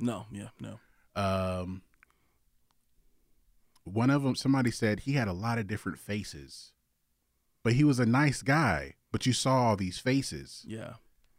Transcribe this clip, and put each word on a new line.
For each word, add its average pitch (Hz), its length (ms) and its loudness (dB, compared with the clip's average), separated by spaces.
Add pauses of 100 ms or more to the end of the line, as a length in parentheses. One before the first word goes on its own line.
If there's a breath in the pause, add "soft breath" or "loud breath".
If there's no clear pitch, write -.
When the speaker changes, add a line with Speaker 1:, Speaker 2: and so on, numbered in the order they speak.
Speaker 1:
No, 120 320 -4
yeah, 104 160 -12 (100)
no. - 220 -14 (340)
Speaker 2:
Um, 92 680 -4 (2000)
one 110 240 0
of 139 160 2
'em, 127 100 0
somebody 131 360 2
said 107 300 0
he 139 120 -4
had 127 160 2
a 92 60 -2
lot 117 240 -4
of 107 80 -4
different 98 320 -6
faces, 98 760 -10 (880)
but 117 120 4
he 147 100 6
was 139 140 6
a 123 80 4
nice 131 360 4
guy. 98 520 2 (180)
But - 140 -4
you 131 80 4
saw 131 220 2 (120)
all 107 80 4
these 95 220 -4
faces. - 680 -4
Speaker 1:
Yeah. 110 280 -12 (440)